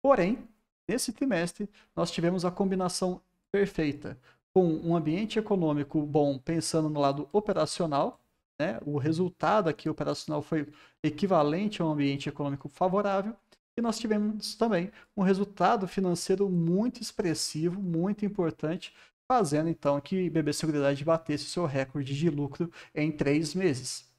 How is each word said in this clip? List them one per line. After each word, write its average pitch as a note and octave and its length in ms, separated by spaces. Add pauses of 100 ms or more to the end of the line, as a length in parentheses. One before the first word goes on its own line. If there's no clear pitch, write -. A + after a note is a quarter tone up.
Porém, A#3+ 460 (400)
nesse A#3 240
trimestre, G3 560 (260)
nós E3 160
tivemos F3 340
a F3 60
combinação F#3 720 (320)
perfeita, E3+ 680 (340)
com F#3 140
um E3 300
ambiente F3 420
econômico D#3+ 680
bom, C#3+ 340
pensando D#3+ 500
no D3+ 100
lado C#3+ 320
operacional, E3+ 920 (360)
né? - 300
O D3 120
resultado E3+ 720
aqui D3+ 200
operacional D3 520
foi D3 320 (300)
equivalente F3 800
a - 20
um D#3 60
ambiente C#3+ 380
econômico C#3+ 400
favorável, G3 680 (420)
e A#3 60
nós A3+ 160
tivemos G#3+ 560
também G3 380 (240)
um G3+ 60
resultado G3 680
financeiro F#3+ 600
muito F3+ 540
expressivo, F3 800
muito F3+ 420
importante, E3+ 680 (340)
fazendo D#3+ 400
então C#3+ 320
que F#3 300
B D#3 100
B D3 120
Seguridade C#3+ 520
batesse D#3+ 420
seu F3 200
recorde C3+ 500
de E3 140
lucro C#3+ 400 (240)
em D3+ 160
três D3+ 460
meses. C#3+ 520 (100)